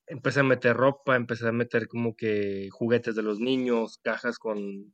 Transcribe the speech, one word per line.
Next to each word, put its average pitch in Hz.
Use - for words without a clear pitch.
empecé 139
a -
meter 123
ropa, 135
empecé 117
a 113
meter 117
como 117
que 101
juguetes 117
de 110
los 107
niños, 123
cajas 117
con, 101